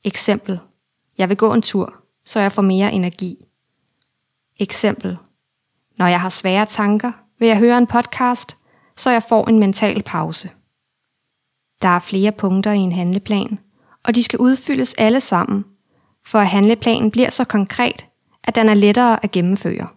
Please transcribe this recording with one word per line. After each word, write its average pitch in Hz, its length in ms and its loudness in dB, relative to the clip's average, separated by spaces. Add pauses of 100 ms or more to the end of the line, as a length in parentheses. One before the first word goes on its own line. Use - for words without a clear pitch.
Eksempel. 202 560 -4 (580)
Jeg 185 120 0
vil 202 80 0
gå 220 160 2
en 226 80 2
tur, - 320 -6 (320)
så - 140 -6
jeg 202 120 0
får 208 100 -2
mere 190 320 0
energi. 180 520 -6 (1120)
Eksempel. 190 580 -4 (800)
Når 180 100 0
jeg 175 140 2
har 185 80 -6
svære 190 360 -2
tanker, 214 460 -2 (280)
vil 233 80 2
jeg 220 100 4
høre 240 200 4
en 240 100 4
podcast, 247 720 -4 (380)
så - 140 -2
jeg 233 140 2
får - 260 2
en 226 100 6
mental 202 440 0
pause. - 460 -6 (1300)
Der 196 60 0
er 175 120 2
flere 196 320 -2
punkter 196 400 0
i 208 60 0
en 190 140 0
handleplan, 190 680 -4 (440)
og 226 120 0
de 240 80 2
skal - 160 -2
udfyldes 262 540 0
alle 226 260 2
sammen, 202 460 -2 (600)
for - 140 0
at 196 80 4
handleplanen 214 640 2
bliver 240 180 2
så - 160 -2
konkret, - 640 -4 (360)
at 233 120 -2
den 220 140 4
er 214 40 6
lettere 208 500 4
at 202 80 -4
gennemføre. 180 640 -2